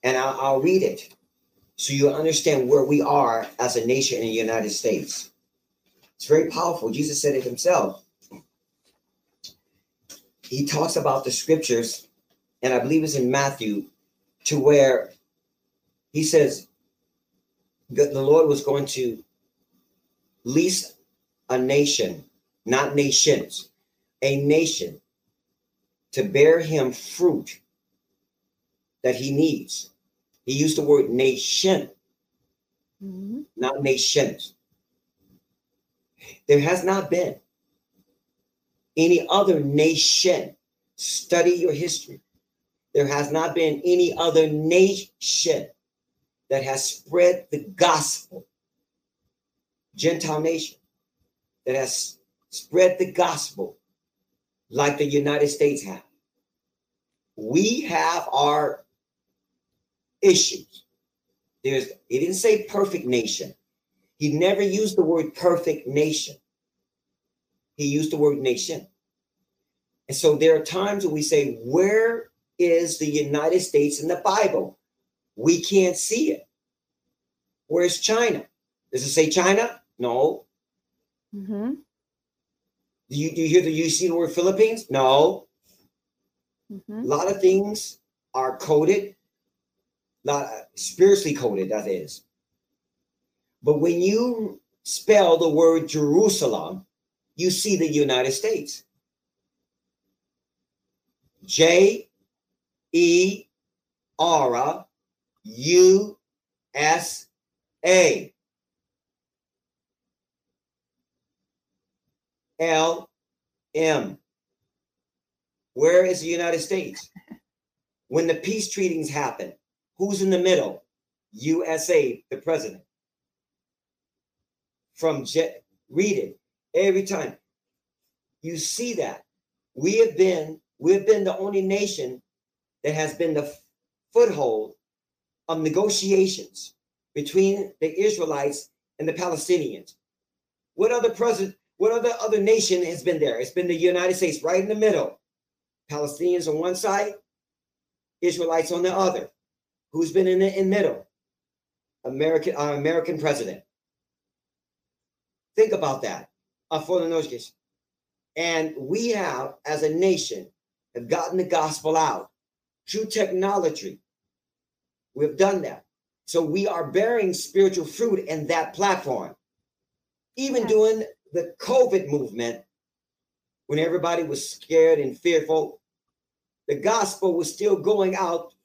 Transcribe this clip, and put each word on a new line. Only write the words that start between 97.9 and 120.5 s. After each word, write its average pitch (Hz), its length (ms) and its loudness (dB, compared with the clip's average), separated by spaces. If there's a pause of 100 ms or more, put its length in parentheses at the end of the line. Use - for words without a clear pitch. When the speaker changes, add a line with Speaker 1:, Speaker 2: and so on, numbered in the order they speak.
Speaker 1:
States. - 520 -6 (2500)
J 180 640 4 (840)
E 175 520 2 (720)
R 147 680 0 (580)
U 185 720 4 (560)
S 156 520 -2 (580)
A. 170 480 4 (4000)
L 165 500 0 (640)
M. 151 440 -2 (1600)
Where 170 300 4
is 185 160 -2
the 160 80 -8
United 170 320 -2
States? - 500 -8 (1000)
When 165 180 0
the 165 80 0
peace 196 360 -6
treaties 160 400 -4
happen, 131 420 -6 (460)
who's 196 240 -2
in 190 80 2
the 185 80 4
middle? 180 460 0 (480)